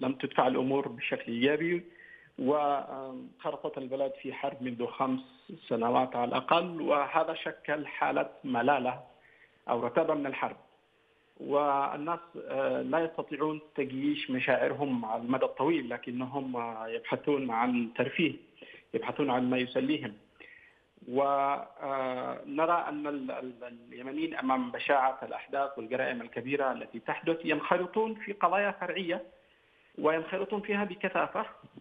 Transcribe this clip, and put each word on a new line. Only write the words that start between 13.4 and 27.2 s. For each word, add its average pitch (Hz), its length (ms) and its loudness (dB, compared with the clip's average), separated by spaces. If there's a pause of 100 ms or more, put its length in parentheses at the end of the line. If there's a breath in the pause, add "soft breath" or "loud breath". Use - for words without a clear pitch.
تجييش 139 560 0
مشاعرهم 127 760 2
على 113 180 -2
المدى 135 220 2
الطويل، 135 460 0
لكنهم، 127 640 -4
آه، 113 320 -4
يبحثون 135 640 0
عن 120 460 2
ترفيه، 131 360 2 (640 soft breath)
يبحثون 123 360 0
عن 127 200 2
ما 127 80 2
يسليهم. 127 540 0 (960 soft breath)
ونرى 139 1800 0
أن 147 180 -4
ال-، 135 240 -4
ال-، 127 340 -8 (240)
اليمنيين 135 460 -6
أمام 131 360 0
بشاعة 131 520 2
الأحداث 135 560 -4
والجرائم 123 440 -2
الكبيرة 131 500 -2
التي 117 260 -8
تحدث 160 460 -2